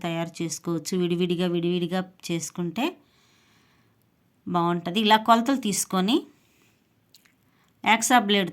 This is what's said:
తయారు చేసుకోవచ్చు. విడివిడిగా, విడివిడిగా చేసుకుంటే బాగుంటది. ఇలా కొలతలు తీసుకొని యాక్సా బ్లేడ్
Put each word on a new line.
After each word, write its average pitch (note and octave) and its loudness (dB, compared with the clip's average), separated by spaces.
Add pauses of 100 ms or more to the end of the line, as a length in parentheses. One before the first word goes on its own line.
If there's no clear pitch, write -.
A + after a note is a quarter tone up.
తయారు E3 -4
చేసుకోవచ్చు. E3 -6 (100)
విడివిడిగా, F3 0
విడివిడిగా F3 -2 (280)
చేసుకుంటే E3+ -4 (1700)
బాగుంటది. F3 -2
ఇలా G#3+ 6 (100)
కొలతలు A#3+ 4
తీసుకొని F#3+ 0 (1800)
యాక్సా A3+ 4 (100)
బ్లేడ్ G3+ 2